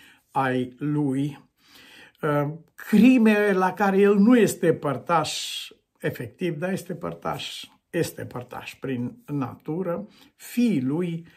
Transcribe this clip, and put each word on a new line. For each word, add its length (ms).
ai 460
lui, 720
uh, 260
crime 800
la 200
care 240
el 180
nu 220
este 360
părtaș 840
efectiv, 580
dar 140
este 220
părtaș, 680
este 360
părtaș 540
prin 460
natură. 800
Fiii 460
lui 440